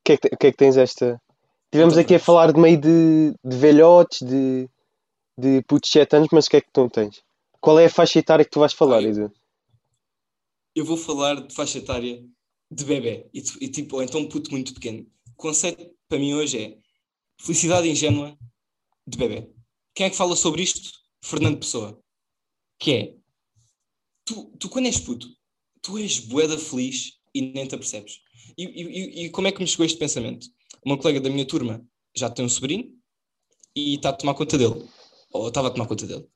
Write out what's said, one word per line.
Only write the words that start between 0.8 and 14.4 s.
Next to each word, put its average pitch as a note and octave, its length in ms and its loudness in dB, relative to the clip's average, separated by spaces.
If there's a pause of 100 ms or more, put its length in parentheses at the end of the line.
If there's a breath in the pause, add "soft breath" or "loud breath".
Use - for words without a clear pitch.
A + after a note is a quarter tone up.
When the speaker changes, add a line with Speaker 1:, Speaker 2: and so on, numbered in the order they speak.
Speaker 1:
Tivemos D#3+ 240 6
Speaker 2:
Então E3+ 80 6
Speaker 1:
aqui E3+ 120 6
a E3+ 40 6
Speaker 2:
pronto. - 80 -2
Speaker 1:
falar E3 260 6
de C#3+ 80 4
meio E3 200 8
de, D#3 520 4 (120)
de B2+ 120 -6
velhotes, D#3 680 6
de, C3 460 -2 (720)
de C3 240 2
putos - 260 0
de - 40 -4
sete D3+ 240 4
anos, D3+ 160 4
mas D#3 140 4
o - 40 -4
que D3+ 60 4
é C#3+ 40 6
que - 120 -18
tu B2+ 180 2
tens? G#2 320 -6 (380)
Qual D#3 180 4
é E3 80 8
a E3 40 6
faixa E3 280 2
etária D#3 260 4
que - 60 -12
tu - 100 -4
vais D3 120 2
falar, B2+ 260 2
Speaker 2:
Ah, G#2+ 40 0
eu - 80 -2
Speaker 1:
Edu? G#2 220 -6 (1400)
Speaker 2:
eu D#3 100 -4
vou D#3+ 120 -4
falar C#3+ 500 -4
de - 80 -20
faixa C#3+ 240 -8
etária A#2+ 440 -10 (460)
de C#3+ 160 -12
bebé, B2 480 -6
e, C#3 60 -14 (220)
e C3+ 80 -12
tipo, C#3 280 -12
ou C3 60 -6
então C3 180 -6
um D3 80 -8
puto D3 220 -10